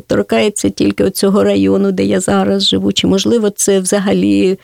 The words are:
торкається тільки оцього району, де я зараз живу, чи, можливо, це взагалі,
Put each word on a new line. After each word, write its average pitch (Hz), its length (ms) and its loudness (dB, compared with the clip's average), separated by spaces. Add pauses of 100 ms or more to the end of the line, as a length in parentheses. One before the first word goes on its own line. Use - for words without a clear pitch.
торкається 208 600 0
тільки 202 340 -2
оцього 196 400 0
району, 196 480 2
де 190 120 -2
я 196 160 0
зараз 196 480 0
живу, 190 240 0
чи, - 160 -2
можливо, 208 420 2
це 196 300 0
взагалі, 196 840 0